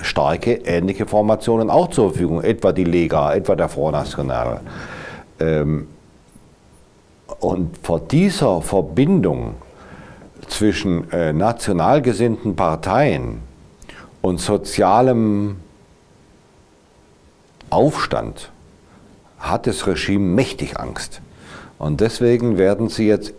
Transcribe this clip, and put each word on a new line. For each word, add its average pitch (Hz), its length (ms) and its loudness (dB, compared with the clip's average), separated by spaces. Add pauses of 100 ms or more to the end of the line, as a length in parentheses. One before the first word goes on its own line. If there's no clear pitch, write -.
starke, 85 520 0
ähnliche 92 520 -2
Formationen 107 640 2
auch 165 220 4
zur 104 180 4
Verfügung, 82 320 -2
etwa 95 320 2
die 92 100 2
Lega, 80 500 2
etwa 92 220 2
der 78 140 0
Front 73 240 -2
National. 65 640 -4 (800)
Ähm, 78 480 0 (1500)
und 87 440 -2
vor 82 160 -2
dieser 139 600 2
Verbindung 82 920 0 (920)
zwischen, 95 640 0
äh, 85 200 0
national 101 680 2
gesinnten 110 540 0
Parteien 80 840 0 (840)
und 90 200 0
sozialem 104 1120 2 (2250)
Aufstand 62 840 -2 (880)
hat - 280 -2
das - 180 -2
Regime 98 400 0
mächtig 90 540 -2
Angst. - 420 -12 (560)
Und 76 240 -2
deswegen 117 560 2
werden 101 320 2
sie 110 180 0
jetzt 101 320 0